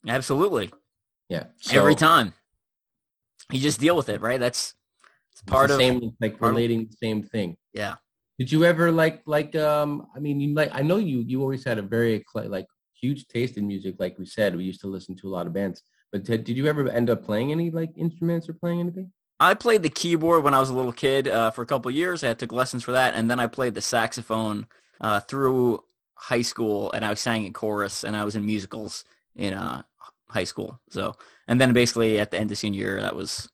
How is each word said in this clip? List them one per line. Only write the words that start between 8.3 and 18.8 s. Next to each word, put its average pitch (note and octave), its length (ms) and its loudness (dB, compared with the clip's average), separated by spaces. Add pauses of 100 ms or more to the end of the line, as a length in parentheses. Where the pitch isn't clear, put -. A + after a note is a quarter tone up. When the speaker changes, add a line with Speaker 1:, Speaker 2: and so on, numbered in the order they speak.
Speaker 2:
Did C3 140 -2
you D#3 120 6
ever, E3+ 280 6
like, D#3+ 320 2
like, D3+ 320 -2
um, D3 580 0
I C3+ 40 -14
mean, D3 220 -2
you, D3 140 0
like, D3+ 180 2
I C3+ 100 -2
know E3+ 160 2
you, D3 220 -2
you B2 200 -2
always C3+ 240 -4
had A#2 140 -2
a G2+ 40 -6
very A2+ 340 0
ecle-, G#2 320 -8
like, F#2 180 -6 (340)
huge C#3 260 -4
taste A#2+ 300 -4
in G#2 100 -4
music. F#2+ 320 -6
Like F2+ 200 -6
we F#2 80 -12
said, F2+ 280 0
we F2 100 -6
used F#2 180 -8
to G2 40 -10
listen F#2+ 300 -10
to F#2+ 120 -12
a - 20 -8
lot F2 160 -6
of E2 60 -8
bands. F#2+ 300 -4 (300)
But G2+ 120 -6
did, A#2 200 -2
did A#2+ 120 -4
you C3+ 100 0
ever D3 220 0
end A#2+ 200 0
up A2+ 160 0
playing G#2+ 280 -2
any, E3+ 180 -2
like, E3 260 -4
instruments E3 520 -2
or E3 40 -12
playing E3+ 280 -4